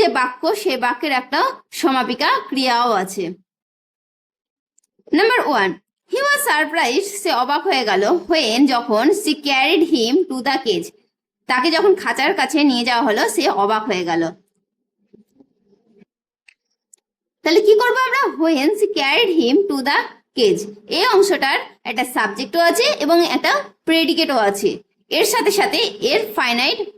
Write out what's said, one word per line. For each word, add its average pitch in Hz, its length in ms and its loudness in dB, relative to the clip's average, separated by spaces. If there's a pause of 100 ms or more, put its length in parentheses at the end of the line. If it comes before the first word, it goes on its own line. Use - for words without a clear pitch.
যে 349 60 4 (120)
বাক্য 247 240 -4 (200)
সে 339 100 -2 (120)
বাক্যের 277 360 -2
একটা 277 200 -4 (400)
সমাপিকা 269 500 0 (180)
ক্রিয়াও 247 420 0 (120)
আছে। 190 220 -6 (1900)
নাম্বার 453 220 2 (100)
ওয়ান, 196 200 0 (420)
he 494 160 -2
was 571 120 0 (100)
surprised, 311 600 -2 (120)
সে 339 80 -2 (120)
অবাক 285 260 -2
হয়ে 415 220 0
গেল, 381 120 2 (280)
when, 247 280 0 (160)
যখন 233 300 0 (180)
she 302 100 -2 (160)
carried 302 360 2 (100)
him 240 200 0 (160)
to 262 60 -6 (100)
the 269 100 0 (100)
cage, 175 220 -2 (600)
তাকে 262 260 0
যখন 381 160 4 (100)
খাঁচার 262 280 -2 (100)
কাছে 262 180 0 (120)
নিয়ে 240 180 0
যাওয়া 247 200 0
হলো 220 140 0 (120)
সে 302 100 0 (200)
অবাক 214 260 0
হয়ে 180 200 -2
গেল। 165 120 0 (3250)
তাহলে 330 240 4
কি 427 140 8
করবো 480 260 0
আমরা? 494 160 0 (200)
When 311 260 2 (100)
she 427 80 2 (140)
carried 339 400 2
him 254 160 2 (140)
to 285 60 0 (120)
the 311 100 2 (380)
cage, 208 260 2 (340)
এই 370 80 0 (100)
অংশটার 311 440 2 (320)
একটা 240 140 -2 (100)
সাবজেক্টও 226 560 -2
আছে 453 160 0 (180)
এবং 330 120 4 (200)
একটা 330 160 0 (360)
প্রেডিকেটও 320 500 2 (100)
আছে, 202 220 0 (480)
এর 427 140 2
সাথে 453 260 2
সাথে 285 220 0 (300)
এর 403 100 0 (160)
ফাইনাইট 262 420 -2 (200)